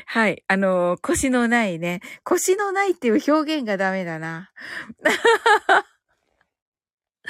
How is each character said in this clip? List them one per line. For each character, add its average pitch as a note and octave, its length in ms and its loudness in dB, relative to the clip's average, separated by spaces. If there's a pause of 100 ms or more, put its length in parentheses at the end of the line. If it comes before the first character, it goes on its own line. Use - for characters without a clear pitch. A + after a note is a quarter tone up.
は A3 240 0
い、 - 180 -6
あ F#3+ 100 2
の、 F3+ 440 0
腰 E4 280 0
の B3 180 2
な A#3 180 0
い E3+ 140 -4
ね、 F3 220 -6 (220)
腰 F4+ 340 0
の G4+ 140 -2
な G4 140 0
い F#4+ 60 0
っ - 40 -2
て B3+ 120 -4
い A3 40 2
う C#4+ 220 2
表 D#4 260 0
現 B3 60 -6
が G#3 120 -2
ダ F#3+ 140 -2
メ F#3+ 120 -4
だ E3 160 -8
な。 E3 320 -10 (480)
<laughs> G4+ 880 4 (1400)